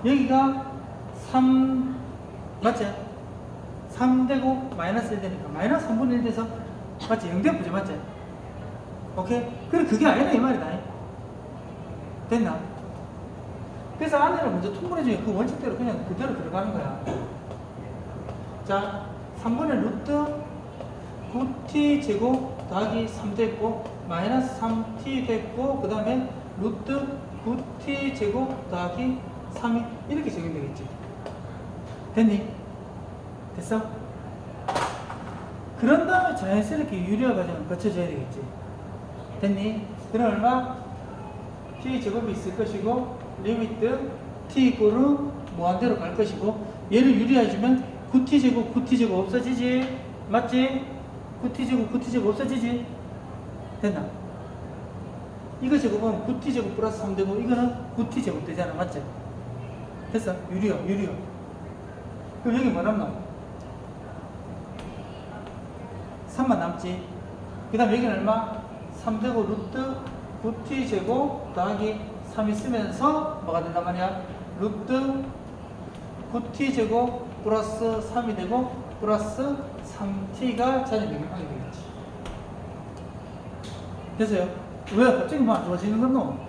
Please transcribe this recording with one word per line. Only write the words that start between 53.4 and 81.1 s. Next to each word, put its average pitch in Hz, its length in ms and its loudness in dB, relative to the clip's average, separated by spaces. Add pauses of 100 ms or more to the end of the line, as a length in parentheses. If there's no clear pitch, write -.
됐나? 185 240 2 (1600)
이거 262 160 6
제곱은 208 460 2
구 254 160 0
T 294 120 -2
제곱 220 240 0
플러스 220 220 0
삼 196 180 -2
되고, 196 200 2
이거는 240 400 2 (200)
구 233 140 0
T 262 140 0
제곱 156 200 -2
되잖아, 170 300 -2
맞지? 170 300 -2 (1080)
됐어? 220 220 0 (160)
유리화, 185 260 2 (120)
유리화. 196 240 0 (1300)
그럼 240 160 2
여기 254 120 4
뭐 175 120 2
남노? 208 260 2 (3250)
삼만 247 280 2
남지? 180 460 -4 (680)
그 220 60 0
다음 220 140 6
여기는 226 260 4
얼마? 214 420 2 (340)
삼 220 260 -2
되고 226 240 2
루트 233 520 -2 (460)
구 220 220 -2
T 262 240 -2
제곱 240 680 0
더하기 208 480 0 (320)
삼 214 160 2
있으면서 240 920 2
뭐가 165 200 0
된단 170 200 0
말이야? 185 380 0 (380)
루트 262 640 0 (1080)
구 240 200 -4
T 269 220 0
제곱 240 540 4 (160)
플러스 220 580 2
삼이 233 340 0
되고, 220 520 0 (120)
플러스 214 560 2 (280)
삼 196 500 -4
T가 254 500 2
자리 214 240 0
변경하게 - 400 -4